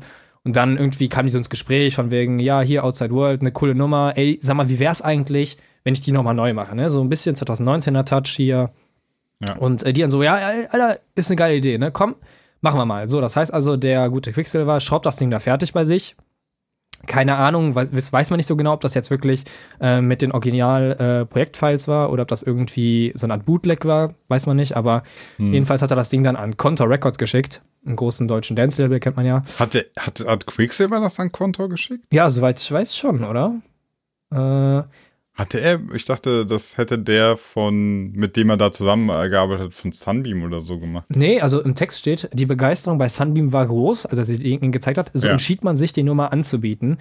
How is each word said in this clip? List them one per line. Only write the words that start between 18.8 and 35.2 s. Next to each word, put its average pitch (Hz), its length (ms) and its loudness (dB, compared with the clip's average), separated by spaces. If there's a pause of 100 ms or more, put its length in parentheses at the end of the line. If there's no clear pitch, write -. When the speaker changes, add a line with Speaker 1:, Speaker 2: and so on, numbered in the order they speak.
Speaker 1:
das 135 120 -2
jetzt 120 160 -2
wirklich, 135 340 0 (360)
äh, 123 220 2
mit 123 200 2
den 131 100 0
Original, 123 600 2
äh, 123 340 0
Projektfiles 147 600 0
war 147 240 0
oder 123 100 0
ob 120 60 -4
das - 160 -4
irgendwie 117 720 0
so - 100 -4
eine 113 80 -2
Art 104 140 -6
Bootleg 170 380 0
war, 156 280 2 (140)
weiß - 180 0
man 139 120 2
nicht, 139 200 0
aber 117 240 2 (360)
Speaker 2:
Hm. 101 160 0
Speaker 1:
jedenfalls 135 280 2
hat 135 80 0
er 135 60 2
das 123 140 0
Ding 131 140 2
dann 127 120 2
an 110 220 -8
Contour 139 340 2
Records 139 260 0
geschickt, - 460 -2 (200)
einen 127 120 -4
großen 117 320 -2
deutschen 110 280 -2
Dance-Label, 131 440 2
kennt 131 180 -2
man 127 80 0
ja. 131 160 2 (160)
Speaker 2:
Hat 120 160 -2
der, - 120 0 (120)
hat, - 300 -8
hat 110 180 0
Quicksilver 196 540 0
das 208 200 -2
an 180 120 -2
Contour 190 380 -4
geschickt? 240 440 -8
Speaker 1:
Ja, 160 160 6
soweit 123 320 0
ich - 100 -8
weiß 185 240 -2
schon, 156 280 -2
oder? 131 320 -2 (760)
Äh, 139 520 2 (500)